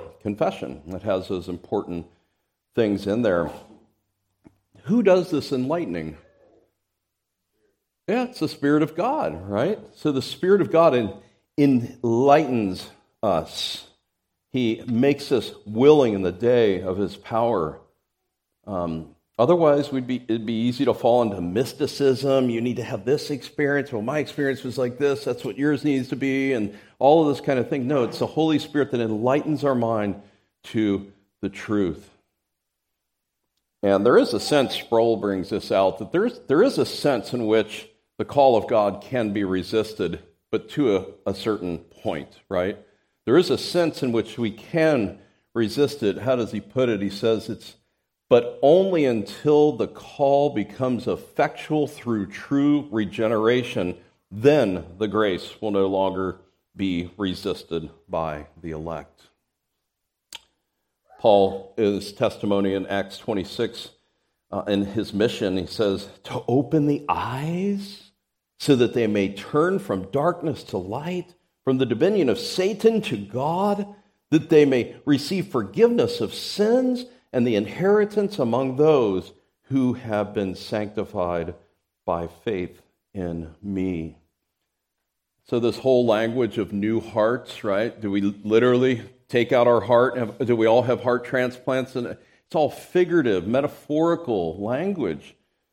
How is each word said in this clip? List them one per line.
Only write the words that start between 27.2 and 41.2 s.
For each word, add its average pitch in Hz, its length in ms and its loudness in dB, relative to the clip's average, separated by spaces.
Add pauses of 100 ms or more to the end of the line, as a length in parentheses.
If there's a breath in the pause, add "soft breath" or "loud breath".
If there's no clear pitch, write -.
of 139 80 0
this - 80 -12
kind 135 140 0
of 117 100 -2
thing. 135 180 -2
No, 135 180 2
it's 104 160 -4
the 120 60 -2
Holy 156 320 0
Spirit 147 340 -2
that 123 80 0
enlightens 127 600 0
our 139 120 2
mind 110 480 -2 (420 loud breath)
to 101 480 -2 (300)
the 101 80 -4
truth. 98 580 -2 (1700)
And 98 240 4
there 143 100 6
is 254 160 4
a 104 80 -2
sense, 139 340 0
Sproul 113 440 0
brings 95 320 -4
this 107 200 -6
out, 95 280 2
that 104 140 -12
there 185 120 2
is, 240 240 -4
there 151 140 4
is 254 160 2
a 127 80 2
sense - 480 -4
in 120 120 -2
which 107 420 0 (280)
the 110 80 -4
call 135 320 4
of 101 120 0
God 104 340 0
can 110 320 -4
be 101 100 -2
resisted, 92 760 -2 (300)
but - 200 -6
to 120 260 2
a, 92 100 -2 (200)